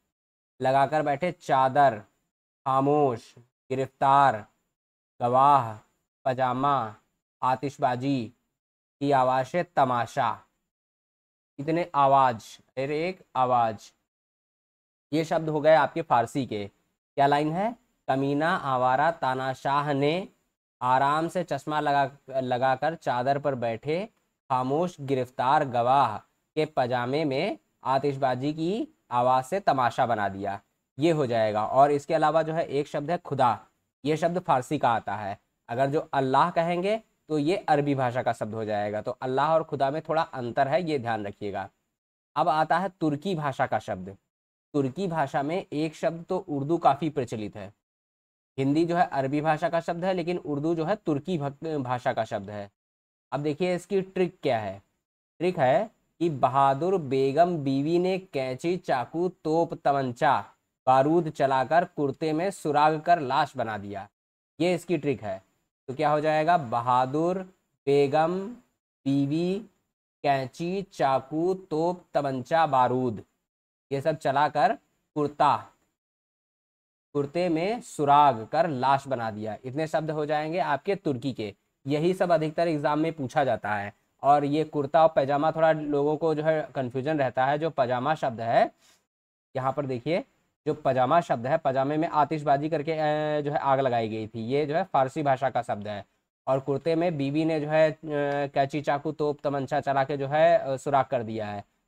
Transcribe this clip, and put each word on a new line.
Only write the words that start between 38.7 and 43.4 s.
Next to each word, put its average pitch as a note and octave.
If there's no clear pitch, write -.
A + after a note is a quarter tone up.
तो -
अल्लाह C3+
और D#3+
खुदा C3+
में D#3
थोड़ा D#3+
अंतर C3
है, D#3+
ये D#3
ध्यान A2
रखिएगा। G2
अब D#3+
आता D#3+
है F#3+
तुर्की D#3
भाषा C#3+